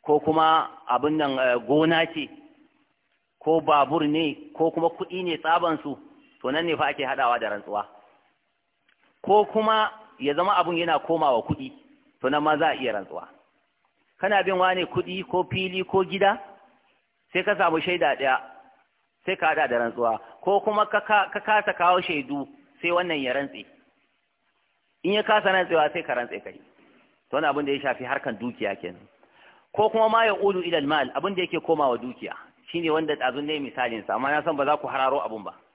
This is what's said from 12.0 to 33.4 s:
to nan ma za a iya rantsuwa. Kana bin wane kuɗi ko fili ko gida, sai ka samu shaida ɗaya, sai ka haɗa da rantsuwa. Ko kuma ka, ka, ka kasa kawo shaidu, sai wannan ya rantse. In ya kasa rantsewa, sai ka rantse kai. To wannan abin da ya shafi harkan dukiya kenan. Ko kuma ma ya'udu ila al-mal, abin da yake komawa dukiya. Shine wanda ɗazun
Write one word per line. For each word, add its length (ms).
to 80
nan 140
ma 140
za 120
a 60
iya 180
rantsuwa. 340
Kana 240
bin 140
wane 280
kuɗi 420
ko 240
fili 320
ko 200
gida, 340
sai 100
ka 140
samu 240
shaida 340
ɗaya, 260
sai 120
ka 100
haɗa 200
da 100
rantsuwa. 420
Ko 200
kuma 240
ka, 160
ka, 320
ka 60
kasa 340
kawo 280
shaidu, 460
sai 100
wannan 300
ya 120
rantse. 320
In 100
ya 100
kasa 280
rantsewa, 420
sai 100
ka 100
rantse 300
kai. 160
To 80
wannan 120
abin 160
da 60
ya 100
shafi 240
harkan 340
dukiya 420
kenan. 260
Ko 140
kuma 200
ma 160
ya'udu 420
ila 100
al-mal, 380
abin 200
da 60
yake 180
komawa 380
dukiya. 360
Shine 200
wanda 240
ɗazun 300